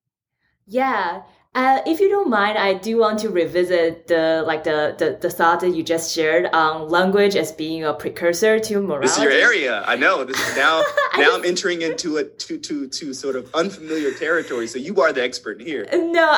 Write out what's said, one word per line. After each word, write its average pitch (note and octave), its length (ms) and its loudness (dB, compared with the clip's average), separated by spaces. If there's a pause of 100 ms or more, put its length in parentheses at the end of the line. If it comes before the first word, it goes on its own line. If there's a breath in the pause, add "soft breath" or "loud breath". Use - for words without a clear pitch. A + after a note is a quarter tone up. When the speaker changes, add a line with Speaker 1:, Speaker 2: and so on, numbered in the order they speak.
(680)
Speaker 1:
Yeah. G3+ 560 -2 (320 soft breath)
Uh, C4 320 2
if E4 140 0
you G4 80 6
don't G4+ 220 2
mind, G#3+ 260 2
I G3 160 2
do A3 260 -2
want G#3+ 220 4
to A3 80 -2
revisit E3+ 800 0
the, D#3+ 400 2
like, D#3 180 -2
the, D3+ 340 0
the, D#3 220 0
the F3 80 -2
thought E3 320 2
that F3+ 140 0
you D#3+ 80 -2
just E3 320 -2
shared D#3+ 320 2
on D#3+ 420 0
language G3 480 2
as D#3+ 160 -2
being D#3+ 320 -6
a D3+ 80 0
precursor F3 640 0
to A3 220 -2
morality. D3+ 280 -2
Speaker 2:
This - 100 0
is C#3+ 40 2
your C#3+ 100 4
area. D3+ 540 2
I A#2+ 100 0
know. D3 280 2
This C3 140 -6 (100)
is - 80 -4
now, D#3+ 240 2 (180)
Speaker 1:
<laughs> - 140 0
I - 60 0
Speaker 2:
now C#3 60 4
Speaker 1:
just D3+ 160 4
Speaker 2:
I'm D#3+ 40 -6
entering F3+ 380 -2
into D#3+ 340 -4
a, C#3+ 80 -2
to, - 320 -12
to, C#3+ 320 -8
to C#3 240 -10
sort C3 240 -6
of B2 180 -10
unfamiliar D#3 600 -4
territory. D3 520 -4
So C3 120 -10
you E3+ 240 -4
are D#3+ 100 2
the C3 100 -2
expert - 380 -8
here. D3 320 -8
Speaker 1:
No, E4+ 340 2 (120)